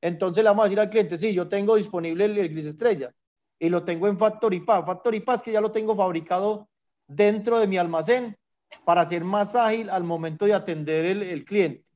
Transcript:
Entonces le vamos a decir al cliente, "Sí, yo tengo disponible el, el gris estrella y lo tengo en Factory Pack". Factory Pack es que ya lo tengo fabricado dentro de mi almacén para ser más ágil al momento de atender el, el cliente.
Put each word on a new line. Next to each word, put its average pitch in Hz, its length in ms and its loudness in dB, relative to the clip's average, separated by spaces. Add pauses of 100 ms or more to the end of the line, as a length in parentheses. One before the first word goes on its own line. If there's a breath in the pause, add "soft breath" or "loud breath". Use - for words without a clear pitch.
Entonces 175 420 0
le 220 80 6
vamos 202 120 4
a - 20 6
decir 202 160 2
al 214 100 2
cliente, 185 280 0
"Sí, 208 140 0
yo 175 160 -2
tengo 202 280 2
disponible 175 480 -2
el, 214 120 0
el 190 120 0
gris 156 180 -8
estrella 151 480 -4 (440)
y 165 100 -2
lo 170 160 0
tengo 175 240 -2
en 196 100 -2
Factory 214 420 0
Pack". 180 260 2
Factory 202 340 -2
Pack 247 160 0
es 240 80 -4
que 233 80 -8
ya 214 80 2
lo 208 100 0
tengo 220 240 -2
fabricado 185 760 -2 (380)
dentro 208 540 2
de 208 80 2
mi 190 80 0
almacén 180 600 0 (480)
para 170 220 4
ser 165 160 -4
más 202 320 -2
ágil 226 340 0
al 185 140 -2
momento 165 440 -4
de 208 80 4
atender 156 500 -2
el, 196 180 -2
el 180 220 -8
cliente. 185 400 0 (120)